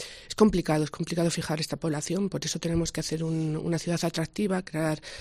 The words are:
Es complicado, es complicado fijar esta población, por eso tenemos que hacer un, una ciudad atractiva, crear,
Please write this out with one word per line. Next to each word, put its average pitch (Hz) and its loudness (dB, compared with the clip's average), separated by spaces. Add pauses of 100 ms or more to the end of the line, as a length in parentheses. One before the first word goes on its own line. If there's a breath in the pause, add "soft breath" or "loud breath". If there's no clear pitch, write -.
(300 loud breath)
Es - -8
complicado, 170 6
es 143 -2
complicado 170 0
fijar 160 -2
esta - -4
población, 170 -2
por 160 -4
eso 165 -4
tenemos 165 0
que - -4
hacer 160 -2
un, 160 0
una 165 0
ciudad 170 0
atractiva, 185 0
crear, 156 0 (200 loud breath)